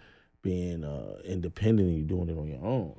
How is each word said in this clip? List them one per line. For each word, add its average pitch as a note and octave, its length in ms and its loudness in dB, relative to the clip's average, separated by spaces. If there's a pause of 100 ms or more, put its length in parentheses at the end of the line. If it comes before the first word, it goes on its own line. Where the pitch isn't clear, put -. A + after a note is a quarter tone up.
(420)
being, F2+ 400 -2
uh, A#1 440 -8
independent F#2+ 640 4
and D#2+ 80 2
you D2+ 60 0
doing F2 260 0
it D#2+ 80 -4
on D2+ 100 -4
your C#2+ 160 -8
own. G#2+ 340 -2